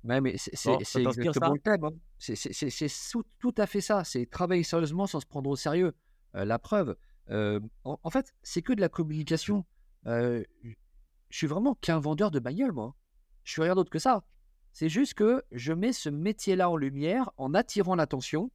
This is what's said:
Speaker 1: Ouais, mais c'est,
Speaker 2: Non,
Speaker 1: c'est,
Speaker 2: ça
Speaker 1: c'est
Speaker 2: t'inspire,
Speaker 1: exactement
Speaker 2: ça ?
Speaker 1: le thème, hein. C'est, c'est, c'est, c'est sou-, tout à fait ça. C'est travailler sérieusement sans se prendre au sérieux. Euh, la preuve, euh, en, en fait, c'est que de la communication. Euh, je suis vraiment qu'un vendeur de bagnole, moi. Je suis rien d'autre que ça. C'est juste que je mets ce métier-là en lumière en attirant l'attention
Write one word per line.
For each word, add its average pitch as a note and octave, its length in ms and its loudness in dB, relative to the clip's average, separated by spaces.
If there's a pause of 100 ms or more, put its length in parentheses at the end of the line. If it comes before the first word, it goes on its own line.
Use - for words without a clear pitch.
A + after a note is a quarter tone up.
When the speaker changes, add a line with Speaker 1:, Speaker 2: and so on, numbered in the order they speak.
Speaker 1:
Ouais, B2 160 2
mais A#2+ 160 0
c'est, - 160 -8
Speaker 2:
Non, - 260 2
Speaker 1:
c'est, - 60 -2
Speaker 2:
ça - 60 -8
Speaker 1:
c'est C3 120 0
Speaker 2:
t'inspire, A#2+ 200 0
Speaker 1:
exactement D#3 240 2
Speaker 2:
ça ? D3 80 4
Speaker 1:
le D3 60 -2
thème, F3+ 240 2
hein. D#3 80 -2 (260)
C'est, A2 180 -6
c'est, A2+ 160 -6
c'est, C3+ 180 -4
c'est D3+ 180 -4
sou-, - 360 -6 (140)
tout - 180 -2
à G#3 100 4
fait G3+ 140 -2
ça. G3 240 0
C'est B2 220 -4
travailler F3+ 360 0
sérieusement E3 440 0
sans D#3+ 140 -4
se - 60 -16
prendre C#3 240 -4
au C#3 60 0
sérieux. D#3+ 360 2 (440)
Euh, G2 80 -2
la A2+ 140 0
preuve, E3+ 380 0 (340)
euh, G#2 280 0 (260)
en, C#3 180 -8
en E3 80 -6
fait, - 320 -2
c'est - 200 -6
que C4 100 -2
de G#3+ 80 0
la F3 80 4
communication. D#3+ 760 -2 (400)
Euh, A#2 380 0 (180)
je - 760 -20
suis E3 100 -2
vraiment G#3 280 0
qu'un E3 240 0
vendeur D3+ 320 0
de D3 80 0
bagnole, E3+ 340 -2
moi. A#2+ 220 -6 (500)
Je - 80 -12
suis D#3+ 100 0
rien F3 120 4
d'autre F#3 160 2
que D#3+ 80 -4
ça. A#3 260 2 (480)
C'est D#3+ 160 -2
juste A3+ 260 2
que A#3 360 4
je B2 220 -4
mets G3+ 200 0
ce - 160 -6
métier-là F3+ 640 0
en E3 60 0
lumière D3+ 600 0
en C3+ 180 -2
attirant F#3 420 2
l'attention D#3 580 -2